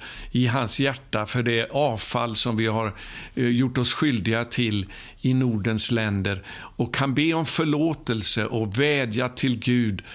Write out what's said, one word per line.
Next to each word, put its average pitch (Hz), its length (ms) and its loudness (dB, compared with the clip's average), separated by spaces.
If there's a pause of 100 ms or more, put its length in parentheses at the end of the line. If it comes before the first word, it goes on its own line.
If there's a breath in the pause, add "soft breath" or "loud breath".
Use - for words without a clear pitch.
(300 loud breath)
i 123 160 4
hans 120 340 0
hjärta 131 460 -2
för 127 160 -2
det 117 280 0
avfall 120 680 0
som 117 200 0
vi 113 100 2
har, 110 260 0 (420 loud breath)
eh, 123 140 2
gjort 127 300 2
oss 123 160 0
skyldiga 113 500 0
till 107 420 0 (340 loud breath)
i 127 140 2
Nordens 113 560 0
länder, 101 600 0
och - 440 -6
kan 139 200 0
be 156 200 4
om 160 120 0
förlåtelse 147 1000 0
och 110 320 -2
vädja 127 500 2
till 123 300 0
Gud 117 440 2 (120)